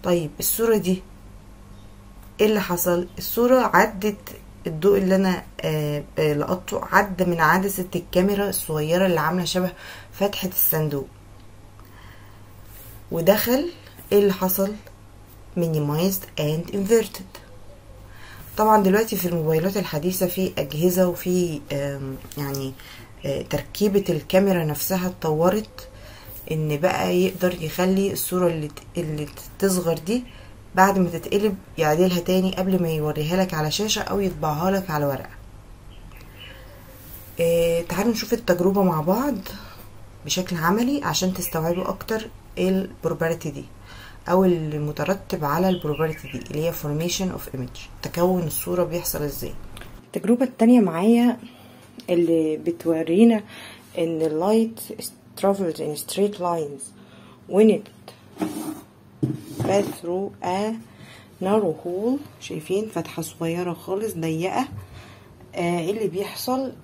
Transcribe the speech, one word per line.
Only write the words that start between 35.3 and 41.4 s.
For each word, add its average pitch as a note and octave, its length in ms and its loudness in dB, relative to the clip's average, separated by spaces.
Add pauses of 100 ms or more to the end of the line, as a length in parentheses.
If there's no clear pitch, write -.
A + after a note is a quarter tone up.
آه، E3+ 420 4
تعالوا G3 300 0
نشوف A3 200 -2
التجربة F#3+ 500 4
مع E3 180 4
بعض A3+ 340 2 (880)
بشكل F3+ 320 -4
عملي A3+ 480 0
عشان F#3 300 0
تستوعبوا F3 540 -2